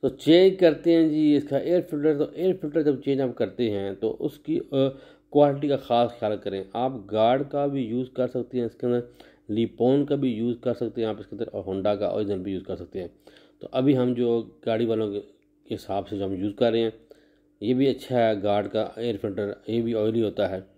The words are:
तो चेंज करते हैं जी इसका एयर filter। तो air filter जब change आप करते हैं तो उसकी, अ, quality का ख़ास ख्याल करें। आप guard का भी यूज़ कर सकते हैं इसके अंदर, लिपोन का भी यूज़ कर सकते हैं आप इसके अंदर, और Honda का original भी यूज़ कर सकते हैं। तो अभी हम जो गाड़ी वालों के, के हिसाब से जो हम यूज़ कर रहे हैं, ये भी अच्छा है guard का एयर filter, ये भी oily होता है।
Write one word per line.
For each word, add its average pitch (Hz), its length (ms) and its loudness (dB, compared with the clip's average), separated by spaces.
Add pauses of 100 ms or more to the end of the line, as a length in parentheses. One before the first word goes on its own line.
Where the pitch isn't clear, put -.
तो 135 80 0
चेंज 185 500 6
करते 170 340 4
हैं 165 160 6
जी 151 260 4
इसका 139 220 0
एयर 170 240 0
filter। 151 360 0
तो 147 180 -2
air 180 180 0
filter 160 300 -2
जब 139 180 2
change 139 200 0
आप 123 160 -2
करते 113 320 -2
हैं 98 260 -4
तो 110 140 -2
उसकी, - 480 -4
अ, - 60 -4 (720)
quality 143 360 4
का 139 80 2
ख़ास 120 420 0
ख्याल 107 180 -2
करें। 95 280 -6 (100)
आप 123 360 -4
guard 117 320 2
का 143 240 -2
भी 139 180 -2
यूज़ 123 220 -4 (100)
कर 127 100 0
सकते 123 300 -6
हैं 120 80 -2
इसके 113 220 -6
अंदर, 120 160 0 (460)
लिपोन 117 560 2
का 143 100 -2
भी 135 180 -2
यूज़ 117 240 -2
कर 120 160 -2
सकते 117 280 -4
हैं 110 60 0
आप 107 120 -4
इसके 104 160 -16
अंदर, 110 160 -8
और 101 120 -6
Honda 95 320 -2
का 101 120 -2
original 101 320 -2
भी 95 140 -6
यूज़ 90 100 -6
कर 92 120 -8
सकते 87 240 -12
हैं। 87 100 -10 (520)
तो - 60 -14
अभी 131 260 2
हम 127 200 2
जो 117 520 -2
गाड़ी 113 200 0
वालों 110 260 -2
के, 101 80 -6
के - 560 -14
हिसाब 98 300 -6
से 104 120 -8
जो 98 80 -2
हम 95 80 -4
यूज़ 98 200 -4
कर 117 180 2
रहे 113 100 2
हैं, 113 120 -2 (680)
ये 117 100 0
भी 135 140 4
अच्छा 127 300 -2
है 110 240 2
guard 101 260 0
का 107 320 -4
एयर 113 180 -4
filter, 101 520 -6
ये 117 120 0
भी 113 120 -2
oily 110 260 0
होता 104 280 0
है। 95 200 -6 (100)